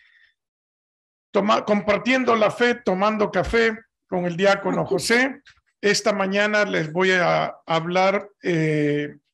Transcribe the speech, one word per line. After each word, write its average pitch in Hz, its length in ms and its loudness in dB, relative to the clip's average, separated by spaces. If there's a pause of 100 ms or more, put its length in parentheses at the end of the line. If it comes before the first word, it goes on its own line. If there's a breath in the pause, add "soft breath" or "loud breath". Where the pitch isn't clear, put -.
(1300 soft breath)
toma-, 214 320 0
compartiendo 220 720 0
la 214 160 2
fe, 240 240 0
tomando 214 560 -2
café 226 440 0 (300)
con 180 180 -4
el 175 120 -4
diácono 190 500 0
José, 240 540 0 (400 soft breath)
esta 202 320 0
mañana 202 520 0
les 170 280 -4
voy 185 180 2
a 160 460 0 (100)
hablar, 185 640 0 (120)
eh, 147 760 -2 (180)